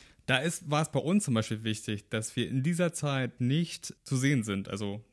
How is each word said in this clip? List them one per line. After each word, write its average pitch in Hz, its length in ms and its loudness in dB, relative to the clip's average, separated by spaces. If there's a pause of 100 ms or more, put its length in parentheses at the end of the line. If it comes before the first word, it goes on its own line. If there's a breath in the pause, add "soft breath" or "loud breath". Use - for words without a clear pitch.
(260 loud breath)
Da 131 120 4
ist, 160 320 -4
war 151 120 4
es - 80 -2
bei 143 100 0
uns 180 240 2
zum 127 100 2
Beispiel 110 300 0
wichtig, 107 460 -4
dass 110 260 -4
wir 110 120 0
in 131 140 0
dieser 170 300 2
Zeit 135 480 -2
nicht 143 540 0 (100)
zu 135 120 0
sehen 131 260 4
sind, 98 260 -2
also 101 340 -6 (100)